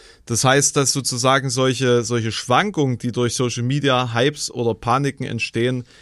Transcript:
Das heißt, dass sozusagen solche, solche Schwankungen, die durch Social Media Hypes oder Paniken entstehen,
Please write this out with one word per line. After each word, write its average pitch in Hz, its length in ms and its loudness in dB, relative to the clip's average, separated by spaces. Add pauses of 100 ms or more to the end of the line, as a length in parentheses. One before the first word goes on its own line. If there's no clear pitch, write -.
(260)
Das 117 180 -2
heißt, 139 320 4
dass 135 160 2
sozusagen 131 580 0
solche, 127 540 2
solche 113 280 -2
Schwankungen, 139 640 0
die 123 140 -6
durch 120 220 -2
Social 123 280 -2
Media 127 500 0
Hypes 139 380 0
oder 117 240 -2
Paniken 131 500 -2
entstehen, 117 600 -2 (180)